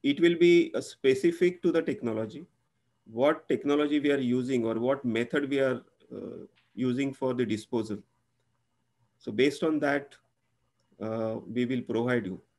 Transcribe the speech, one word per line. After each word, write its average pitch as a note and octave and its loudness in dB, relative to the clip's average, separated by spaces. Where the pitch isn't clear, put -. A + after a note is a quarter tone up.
it C#3+ 0
will E3+ 6
be, E3+ 6
uh, B2+ -2
specific E3+ 2
to F3 2
the E3 2
technology, A#2 -6
what C#3+ 0
technology D3 0
we C#3+ 0
are C#3 2
using B2 0
or A2+ -2
what C3 -2
method A#2+ -2
we C3+ -2
are, B2+ 0
uh, - -12
using C3 -2
for B2+ -4
the B2 0
disposal. G#2+ -4
So A#2+ -10
based C3+ 2
on D#3 0
that, C#3+ -2
uh, A2 -4
we B2 -2
will B2 -4
provide A#2 0
you. F#2 -8